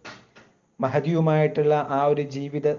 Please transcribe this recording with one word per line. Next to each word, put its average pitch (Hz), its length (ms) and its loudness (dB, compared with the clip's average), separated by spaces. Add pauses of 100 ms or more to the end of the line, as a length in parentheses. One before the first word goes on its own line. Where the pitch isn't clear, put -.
(800)
മഹദിയുമായിട്ടുള്ള 151 960 2 (140)
ആ 139 160 0
ഒരു 147 180 2
ജീവിത 139 460 -4 (100)